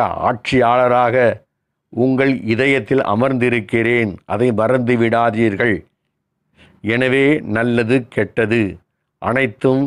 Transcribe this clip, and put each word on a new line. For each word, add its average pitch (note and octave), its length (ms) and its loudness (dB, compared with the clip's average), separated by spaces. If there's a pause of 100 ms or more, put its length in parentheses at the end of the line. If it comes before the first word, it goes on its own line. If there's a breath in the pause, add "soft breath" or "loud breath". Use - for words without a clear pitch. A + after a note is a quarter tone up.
(200)
ஆட்சியாளராக B2 960 2 (760)
உங்கள் C3 400 0 (100)
இதயத்தில் C3 600 0
அமர்ந்திருக்கிறேன். A#2 1080 0 (140)
அதை G#2+ 280 -2
மறந்து A#2 440 0
விடாதீர்கள். A2+ 800 0 (1040 soft breath)
எனவே B2+ 440 0 (140)
நல்லது A#2 560 0 (120)
கெட்டது A2+ 520 -2 (640)
அனைத்தும் C3 640 0